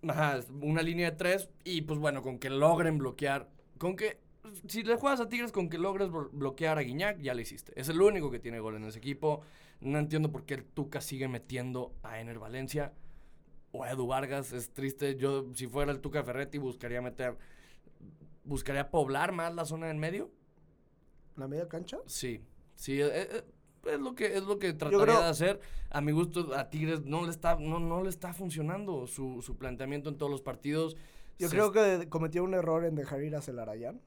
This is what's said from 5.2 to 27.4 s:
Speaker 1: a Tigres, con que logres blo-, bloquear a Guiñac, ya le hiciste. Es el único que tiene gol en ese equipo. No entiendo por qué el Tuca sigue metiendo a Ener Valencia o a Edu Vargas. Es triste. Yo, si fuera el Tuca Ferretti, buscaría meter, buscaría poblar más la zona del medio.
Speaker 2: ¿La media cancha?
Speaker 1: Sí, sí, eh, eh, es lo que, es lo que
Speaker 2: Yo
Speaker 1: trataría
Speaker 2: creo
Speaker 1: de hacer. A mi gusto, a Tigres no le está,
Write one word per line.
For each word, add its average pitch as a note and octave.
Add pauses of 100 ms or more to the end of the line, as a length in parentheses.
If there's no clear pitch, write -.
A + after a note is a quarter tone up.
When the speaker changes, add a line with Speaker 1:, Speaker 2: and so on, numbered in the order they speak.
Speaker 1:
a A3+
Tigres, A#3+
con F3+
que E3
logres G3
blo-, D3
bloquear D3+
a D3+
Guiñac, D#3+
ya C3+
le A#2+
hiciste. -
Es C3
el D#3+
único G3
que A#2+
tiene A#2
gol A2
en G#2+
ese A2
equipo. C#3+ (400)
No C#3+
entiendo D3+
por -
qué -
el C3+
Tuca C#3+
sigue C3+
metiendo B2+
a A2+
Ener A#2
Valencia C3+ (800)
o B2+
a B2
Edu C3
Vargas. C3
Es A#2+
triste. C3+
Yo, C3+
si B2+
fuera C#3+
el C3+
Tuca C#3+
Ferretti, C#3
buscaría B2
meter, B2 (1080)
buscaría C#3
poblar D3
más E3+
la E3+
zona D#3+
del D#3
medio. E3+ (1040)
Speaker 2:
¿La C3+
media D#3+
cancha? E3+
Speaker 1:
Sí, A#2 (340)
sí, C#3
eh, D3
eh, F#3+ (480)
es D4
lo C4
que, G3
es F#3+
lo G3+
que F#3+
Speaker 2:
Yo D#3
Speaker 1:
trataría G3
Speaker 2:
creo A3+
Speaker 1:
de E3+
hacer. E3 (300)
A C#3+
mi D3
gusto, E3+
a C#3
Tigres D#3
no D3+
le E3
está, E3